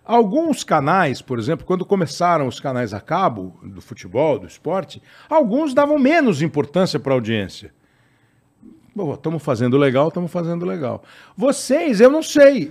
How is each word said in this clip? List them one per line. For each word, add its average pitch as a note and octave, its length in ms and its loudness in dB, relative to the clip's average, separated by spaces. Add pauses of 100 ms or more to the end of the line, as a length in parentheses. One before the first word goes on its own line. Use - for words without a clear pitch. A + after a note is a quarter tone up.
Alguns A#3+ 580 0
canais, D#3 580 0
por B2 180 -6
exemplo, B2+ 260 -4
quando F3+ 200 -4
começaram E3+ 600 0
os - 120 -8
canais B2 340 -6
a G2+ 60 -10
cabo A#2+ 640 -4
do F#2+ 180 -18
futebol, B2 560 -4
do F#2 80 -16
esporte, - 560 -10 (280)
alguns C#4+ 440 0
davam C#4+ 240 2
menos C4 440 2
importância D#3 580 -2
pra C3+ 140 -2
audiência. A2 580 -4 (1200)
"Pô, E3+ 220 -6
tamo D#3+ 240 -6
fazendo B2 380 0
legal, C#3+ 340 2
tamo F3 160 -6
fazendo E3+ 380 -6
legal." C#3+ 360 -6 (360)
Vocês, C4+ 640 0
eu B3+ 100 10
não D#4 100 0
sei. C#4 500 6